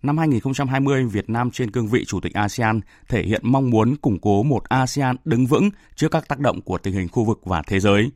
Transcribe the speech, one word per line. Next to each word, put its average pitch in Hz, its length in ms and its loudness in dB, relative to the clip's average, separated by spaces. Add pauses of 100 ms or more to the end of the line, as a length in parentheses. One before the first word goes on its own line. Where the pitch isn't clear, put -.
năm 143 160 0
hai 160 100 2
nghìn 123 120 2
không 135 140 -4
trăm 139 140 -2
hai 135 120 0
mươi, 139 240 2
Việt 104 260 -4
Nam 120 200 -2
trên 123 200 -4
cương 113 180 -2
vị 120 160 2
chủ 95 160 -4
tịch 90 140 -8
asean 110 460 0 (280)
thể 107 140 0
hiện 101 220 0
mong 131 260 2
muốn 117 260 4
củng 107 240 -2
cố 101 220 2
một 123 260 0
asean 131 560 0
đứng 120 220 2
vững 170 240 2 (260)
trước 156 140 0
các 160 180 -2
tác 139 100 -4
động 131 220 0
của 92 180 -6
tình 95 160 -4
hình 92 140 -2
khu 117 160 0
vực 107 200 -2
và 90 220 -2
thế 98 140 0
giới. 104 340 2